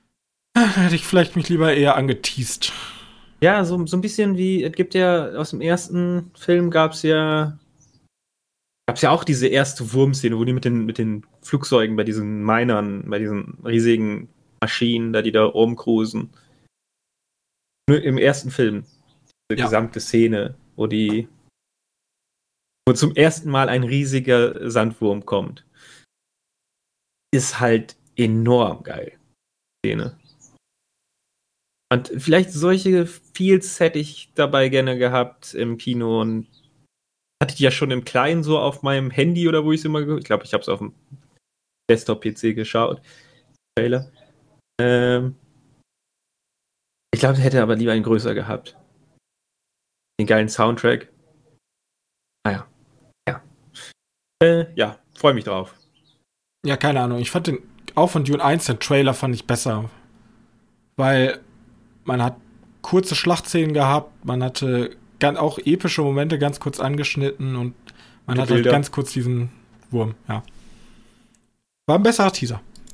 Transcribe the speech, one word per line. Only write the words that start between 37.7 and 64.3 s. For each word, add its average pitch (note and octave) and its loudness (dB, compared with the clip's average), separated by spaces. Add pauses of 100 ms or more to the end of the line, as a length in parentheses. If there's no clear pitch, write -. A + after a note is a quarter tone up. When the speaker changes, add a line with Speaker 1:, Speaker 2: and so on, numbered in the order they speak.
Speaker 2:
schon C3+ -2
im B2+ -4
Kleinen D#3 0
so D3+ 2
auf C#3 -4
meinem C3+ -2
Handy E3+ 2
oder D#3 2
wo D#3 2
ich's D#3 0
immer D3+ -2
ge-, D3 -2
ich - -8
glaub, G#2 -2
ich - -10
hab's - -2
auf G2 -2
dem G#2 -12 (960)
Desktop-P A2 0
C A2+ -2
geschaut, A2+ -2 (720)
Trailer. B2 -2 (720)
Ähm, B2 2 (1800)
ich - 0
glaub, C3+ 2
ich C3+ 2
hätte C3 4
aber A2 2
lieber A2+ 0
einen A2 0
größer A2 0
gehabt. G#2 -8 (1400)
Den G#2+ -2
geilen G#2+ 2
Soundtrack. A#2+ 0 (1300)
Naja. G2 -6 (600)
Ja. - -6 (1000)
Äh, E3 2
ja, A2 -2 (200)
freu C#3+ 4
mich A2 -4
drauf. F#2+ -6 (920)
Speaker 1:
Ja, C#3 -2
keine C#3 0
Ahnung. A#2+ -2
Ich A#2 -6
fand E3+ -4
den, C#3 -2 (360)
auch F3 4
von D#3 -2
Dune C#3+ 0
eins, D3+ 2
den A#2+ -2
Trailer C#3 2
fand B2+ -4
ich G#2+ -10
besser. A2 -4 (1080)
Weil C3+ 2 (640)
man B2+ -2
hat B2 -2 (440)
kurze F#3 0
Schlachtszenen E3 0
gehabt, C#3+ 0
man B2+ -2